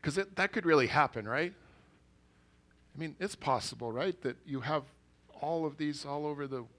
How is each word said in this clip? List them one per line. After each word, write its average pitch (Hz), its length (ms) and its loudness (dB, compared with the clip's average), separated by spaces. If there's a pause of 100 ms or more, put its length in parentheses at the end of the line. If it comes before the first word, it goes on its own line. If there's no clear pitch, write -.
'Cause 147 160 -2
it, 196 180 -2
that 190 160 2
could 208 140 -2
really 151 220 8
happen, 123 400 2
right? 151 260 0 (1400)
I - 40 -16
mean, 156 220 -6
it's 196 160 -4
possible, 120 560 -2
right, 170 300 -2
that 127 140 -2 (100)
you 135 160 -6
have 143 220 -2 (580)
all 160 240 -2
of 147 120 -6
these 147 280 -4
all 147 200 -4
over 143 220 -4
the 131 180 -6 (140)